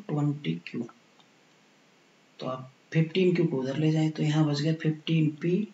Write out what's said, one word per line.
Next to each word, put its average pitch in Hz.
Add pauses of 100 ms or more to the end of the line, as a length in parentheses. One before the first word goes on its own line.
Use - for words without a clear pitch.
ट्वेंटी 147 (120)
क्यू। 120 (1600)
तो -
आप 131 (220)
फिफ़्टीन 165
क्यू 170
को 135
उधर 135
ले 156
जाएं, 156
तो 156
यहाँ 151
बच 143
गया 156
फिफ़्टीन 156 (120)
पी 175 (180)